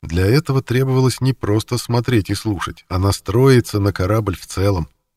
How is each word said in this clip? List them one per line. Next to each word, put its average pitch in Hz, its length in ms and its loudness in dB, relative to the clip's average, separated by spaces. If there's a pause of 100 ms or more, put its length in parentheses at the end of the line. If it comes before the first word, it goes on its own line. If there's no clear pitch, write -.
Для 82 240 -2
этого 135 360 2
требовалось 131 600 0
не 127 120 2
просто 107 440 -2
смотреть 117 520 0
и 104 60 -2
слушать, - 520 -6
а 92 120 -2
настроиться 110 800 2
на 101 140 2
корабль 98 420 -2
в - 100 -16
целом. 95 420 -2 (300)